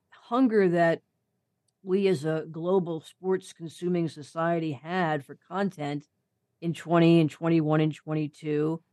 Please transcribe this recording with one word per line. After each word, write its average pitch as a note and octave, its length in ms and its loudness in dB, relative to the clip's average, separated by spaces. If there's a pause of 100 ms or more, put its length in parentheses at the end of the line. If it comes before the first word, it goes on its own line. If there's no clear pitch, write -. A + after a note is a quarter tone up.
(120)
hunger A3+ 580 2
that E3+ 320 2 (800)
we G3 260 0
as D#3+ 160 0
a D#3 280 -4
global E3+ 500 -2
sports F#3 500 -6
consuming E3+ 580 -4
society E3 640 -4
had D#3 520 -4
for - 220 -20
content D3+ 580 -6 (560)
in E3+ 100 -4
twenty E3 480 4
and D#3 120 2
twenty-one D#3+ 500 0
and D#3 140 0
twenty-two D#3 840 -4 (140)